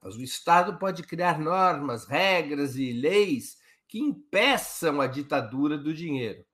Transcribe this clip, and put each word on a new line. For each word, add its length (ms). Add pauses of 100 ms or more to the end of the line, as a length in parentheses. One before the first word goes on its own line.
"Mas 140
o 60
Estado 560
pode 260
criar 360
normas, 680
regras 680
e 160
leis 680 (300)
que 120
impeçam 1000
a 60
ditadura 720
do 140
dinheiro." 640